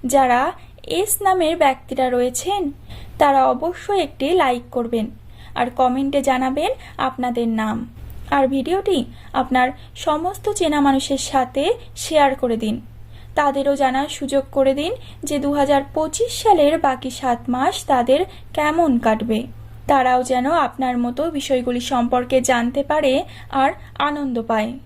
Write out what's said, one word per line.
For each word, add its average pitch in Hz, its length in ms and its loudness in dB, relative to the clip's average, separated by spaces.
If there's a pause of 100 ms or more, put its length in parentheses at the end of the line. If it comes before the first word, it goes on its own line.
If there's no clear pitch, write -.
যারা 254 340 4 (500)
এস 403 300 0
নামের 370 360 2
ব্যক্তিরা 269 520 2
রয়েছেন, 254 540 -2 (560)
তারা 277 280 6
অবশ্যই 339 540 -2
একটি 285 340 -4
লাইক 247 360 2
করবেন 233 360 -2 (480)
আর 240 160 0
কমেন্টে 269 520 2
জানাবেন 269 480 0 (280)
আপনাদের 247 500 -2
নাম। 220 280 -2 (540)
আর 277 180 4
ভিডিওটি 330 500 0 (340)
আপনার 254 360 2 (300)
সমস্ত 330 540 -2
চেনা 311 280 0
মানুষের 269 480 2
সাথে 269 360 0 (320)
শেয়ার 294 400 4
করে 233 200 0
দিন, 220 200 -2 (580)
তাদেরও 277 420 2
জানার 269 320 0
সুযোগ 269 420 -2
করে 269 240 4
দিন 311 180 -2 (320)
যে 294 140 -2
দু 285 140 0
হাজার 285 300 4 (100)
পঁচিশ 311 460 0
সালের 320 400 6
বাকি 262 320 -2
সাত 247 380 -2
মাস 247 260 0 (120)
তাদের 262 340 4 (340)
কেমন 302 440 2
কাটবে, 220 420 0 (460)
তারাও 254 360 4
যেন 247 240 0 (120)
আপনার 254 400 0
মতো 240 320 -2
বিষয়গুলি 247 520 -2 (100)
সম্পর্কে 247 480 2
জানতে 247 420 0
পারে 294 300 2 (400)
আর 269 180 2 (280)
আনন্দ 285 440 -2
পায়। 220 280 0 (160)